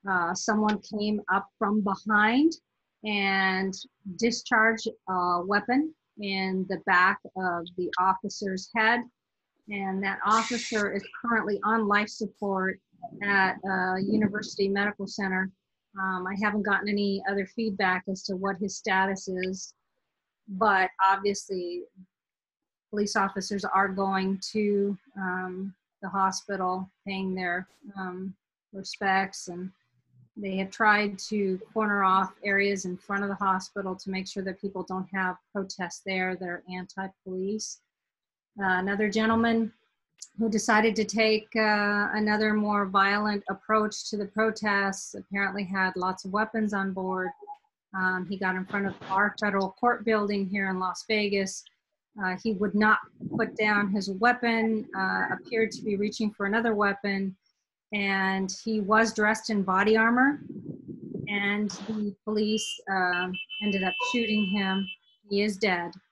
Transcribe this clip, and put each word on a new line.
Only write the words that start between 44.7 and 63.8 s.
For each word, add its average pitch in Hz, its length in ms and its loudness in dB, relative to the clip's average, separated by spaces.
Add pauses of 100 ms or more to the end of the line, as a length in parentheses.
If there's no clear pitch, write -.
apparently 196 500 -4
had 185 320 0
lots 180 260 -2
of 190 80 -8
weapons 214 420 0
on 196 200 -2
board. 185 340 -4 (640)
Um, 185 360 0
he 196 80 -6
got 185 180 0
in 185 100 -4
front 202 200 -2
of 190 100 -2 (140)
our 196 280 2
federal 196 340 0
court 240 340 0
building 208 420 2
here 196 220 -2
in 190 100 -2
Las 185 300 -4
Vegas. 202 560 0 (560)
Uh, 185 220 -2
he 226 100 0
would 196 220 0
not 214 220 6 (400)
put 233 180 0
down 208 360 2
his 196 180 0
weapon, 226 760 2 (120)
uh, 190 340 0
appeared 220 400 -2
to - 120 -12
be 208 120 0
reaching 208 360 -2
for 202 160 -4
another 226 280 2
weapon, 196 580 0 (600)
and 190 600 0 (120)
he 220 160 0
was 214 320 4
dressed 214 360 2
in 208 140 2
body 190 320 4
armor, 240 460 4 (880)
and 202 400 -2 (180)
the 214 260 -4 (120)
police, 214 420 0 (240)
uh, 180 380 0 (340)
ended 196 200 0